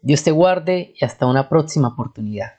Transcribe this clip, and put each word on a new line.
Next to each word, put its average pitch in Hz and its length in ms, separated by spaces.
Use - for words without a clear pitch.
Dios 143 220
te 165 80
guarde 180 640
y - 60
hasta 127 220
una 131 240
próxima 156 400
oportunidad. 107 680